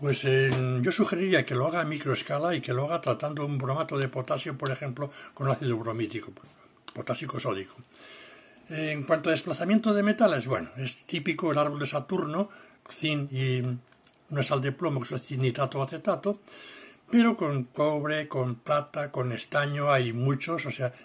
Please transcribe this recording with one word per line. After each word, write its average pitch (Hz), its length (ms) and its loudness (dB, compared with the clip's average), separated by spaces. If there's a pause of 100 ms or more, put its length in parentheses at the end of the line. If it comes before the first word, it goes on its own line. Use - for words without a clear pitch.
pues, 139 240 0
eh, 131 560 4
yo 175 120 2
sugeriría 190 520 4
que 131 120 -2
lo 131 100 2
haga 165 140 0
a 127 40 0
microescala 143 680 -2
y 143 60 -2
que 131 120 -4
lo 127 120 0
haga 160 160 -2
tratando 147 440 -2
un 143 140 -2
bromato 139 400 -2
de 135 100 0
potasio, 139 480 -4
por 131 140 -2
ejemplo, 139 400 -6 (240)
con 135 160 0
ácido 120 260 0
bromídico, 110 560 -4 (640)
potásico 127 460 -6
sódico. 98 360 -6 (920)
En 156 340 -4
cuanto 160 260 2
a 160 40 4
desplazamiento 190 640 2
de 202 100 4
metales, 196 420 4
bueno, 98 300 -2
es 131 300 -6
típico 156 440 -2
el 147 80 2
árbol 147 220 2
de 143 60 -2
Saturno, 156 640 -2 (400)
zinc 147 420 -2
y 131 280 2 (680)
una 143 120 0
sal 135 180 0
de 139 120 0
plomo, 139 300 -2
que 131 140 -4
es - 160 -10
el 127 100 0
nitrato 135 400 0
acetato, 170 580 -2 (680)
pero 233 260 6
con 143 280 0
cobre, 151 640 0
con 127 280 -2
plata, 147 540 -2
con 127 220 -2
estaño, 143 580 0
hay 127 220 4
muchos, 139 540 0
o 131 40 -4
sea, 123 220 -2 (120)